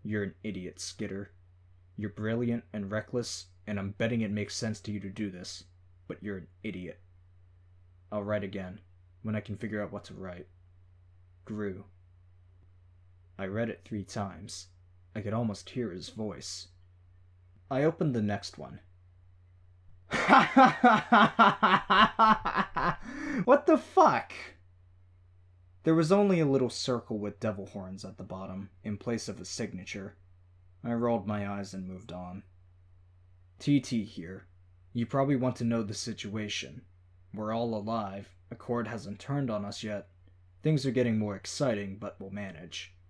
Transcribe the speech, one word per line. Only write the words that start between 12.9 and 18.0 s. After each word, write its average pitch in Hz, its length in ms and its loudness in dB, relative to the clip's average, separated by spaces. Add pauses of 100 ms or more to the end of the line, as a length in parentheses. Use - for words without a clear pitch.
I 98 80 -4
read 110 220 -2
it - 160 -8
three 104 180 -6
times. 98 680 -8 (440)
I 107 60 -6
could 101 120 -4
almost 110 380 -2
hear 117 220 -4
his 90 160 -10
voice. - 580 -8 (1040)
I 139 140 2
opened 165 280 2